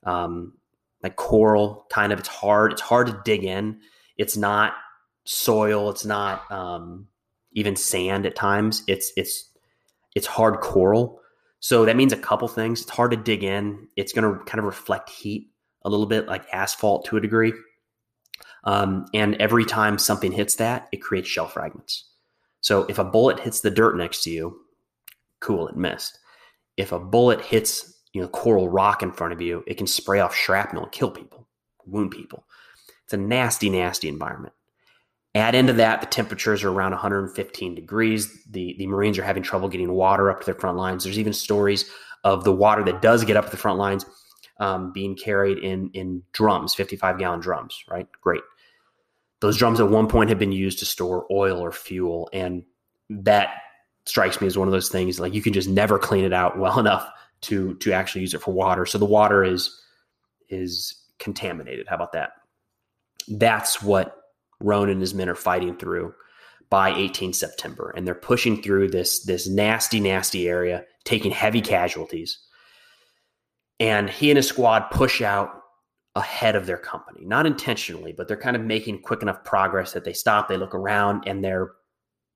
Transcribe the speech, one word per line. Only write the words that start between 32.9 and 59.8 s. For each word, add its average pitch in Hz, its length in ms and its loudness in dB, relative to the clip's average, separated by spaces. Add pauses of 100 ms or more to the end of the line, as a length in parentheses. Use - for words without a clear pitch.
It's - 100 -8
a - 20 0
nasty, 110 540 0
nasty 87 380 0
environment. - 460 -10 (800)
Add 113 200 2
into 131 180 6
that, 113 300 4
the - 40 -8
temperatures 107 560 -2
are 101 80 2
around 95 220 0
a 92 60 -4
hundred 98 360 -2
fifteen 92 400 -8
degrees. 107 760 -2
The, 90 280 -8
the 95 80 -6
Marines 101 320 0
are 92 60 -2
having 95 180 -2
trouble 95 280 -2
getting 90 200 -4
water 98 400 4
up 95 100 -2
to - 60 -10
their 95 80 -2
front 90 220 -4
lines. 92 260 -4
There's 95 160 -4
even 104 140 0
stories 101 580 0 (320)
of 95 220 2
the 101 80 6
water 104 320 6
that 92 160 0
does 113 240 6
get 107 140 4
up - 80 2
to - 40 -12
the 98 60 -10
front 95 220 -2
lines, 98 260 0 (560)
um, 92 320 -4
being 98 240 -6
carried 98 400 2
in, 95 380 -4
in 92 280 -8 (100)
drums, 101 420 2
fifty-five 92 440 -2
gallon 87 220 -2
drums, 87 480 -6
right? 90 180 -8 (140)
Great. 85 220 0 (1000)
Those 104 160 2
drums 113 240 4
at 104 80 6
one 110 180 4
point 110 220 4
had 107 100 2
been 98 140 0
used 95 280 -4
to - 40 -8
store 90 460 -4
oil 98 280 2
or 85 140 -6
fuel. 85 640 -6
And 90 280 -6 (460)
that 104 460 2 (500)
strikes - 360 0
me 101 60 0
as 92 120 0
one 95 100 2
of 95 40 2
those 92 180 0
things, 92 280 -2
like, 90 160 -6
you 104 80 -2
can 101 120 0
just 95 140 0
never 101 300 4
clean 98 260 2
it 92 80 2
out 90 260 2
well 95 200 2
enough 104 320 2 (300)
to, 95 360 -2
to 101 160 -2
actually 95 280 -2
use 90 140 -4
it - 80 -10
for 98 100 -4
water. 92 340 2
So - 120 -2
the 104 60 4
water 104 380 6
is, 92 400 -2 (680)